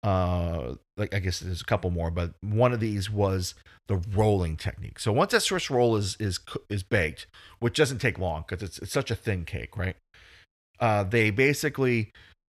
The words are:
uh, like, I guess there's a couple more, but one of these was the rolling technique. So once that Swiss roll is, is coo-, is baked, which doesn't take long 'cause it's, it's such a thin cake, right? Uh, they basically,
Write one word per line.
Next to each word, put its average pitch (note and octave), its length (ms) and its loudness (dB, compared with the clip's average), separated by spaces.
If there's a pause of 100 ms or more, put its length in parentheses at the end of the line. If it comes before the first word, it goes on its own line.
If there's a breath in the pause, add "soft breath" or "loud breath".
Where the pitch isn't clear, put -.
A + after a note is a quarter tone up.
uh, F2 760 0 (200)
like, G2 180 -4
I G2+ 40 -2
guess F#2 220 -2
there's F2+ 200 -6
a - 60 -12
couple F#2 240 0
more, E2+ 200 -2
but E2+ 300 -2
one A2+ 320 2
of A#2 80 -2
these G#2 300 -2
was F#2+ 440 0 (340 soft breath)
the G2+ 80 2
rolling F#2 600 2
technique. - 440 -8
So G#2+ 120 0
once D#3+ 200 2
that A3 80 6
Swiss - 300 -2
roll A#2+ 260 4
is, G2+ 220 -2
is G2 200 -2
coo-, - 320 -10
is G2+ 120 -2
baked, E2+ 440 -2 (320 loud breath)
which - 180 0
doesn't C3+ 220 2
take G#2 200 0
long D#2+ 260 -4
'cause F#2 180 -6
it's, F2+ 160 -8
it's - 140 -10
such C#3 180 0
a A2+ 60 0
thin F#2 280 -4
cake, - 320 -10
right? F#2 200 -4 (840 loud breath)
Uh, G#2+ 240 4
they G#2+ 260 2
basically, C3 800 2 (420 loud breath)